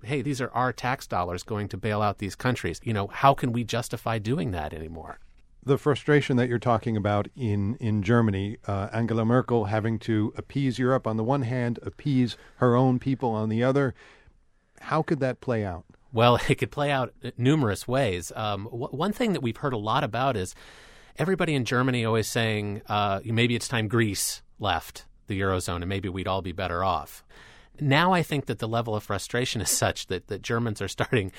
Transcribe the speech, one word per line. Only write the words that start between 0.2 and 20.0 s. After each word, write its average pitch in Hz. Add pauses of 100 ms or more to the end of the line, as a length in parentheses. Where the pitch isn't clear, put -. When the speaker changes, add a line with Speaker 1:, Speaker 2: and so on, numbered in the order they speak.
Speaker 1:
these 131
are 120
our 123
tax -
dollars 90
going 104
to 95
bail 107
out 104
these 95
countries. 120
You 117
know, 98
how 139
can 131
we 117
justify 113
doing 123
that 78
anymore?" 80 (440)
Speaker 2:
The 131
frustration 143
that 120
you're 120
talking 113
about 104
in, 104
in 107
Germany, 104
uh, 101
Angela 113
Merkel 120
having 110
to 110
appease 131
Europe 127
on 110
the 110
one 135
hand, 120
appease 127 (200)
her 123
own 127
people 127
on 110
the 113
other, 135 (880)
how 156
could 151
that 127
play 113
out? 90 (240)
Speaker 1:
Well, 120
<laughs> -
it 143
could -
play 147
out 131 (240)
numerous 123
ways. 120
Um, 104
w-, 120
one 170
thing 220
that 139
we've 117
heard 135
a 113
lot 113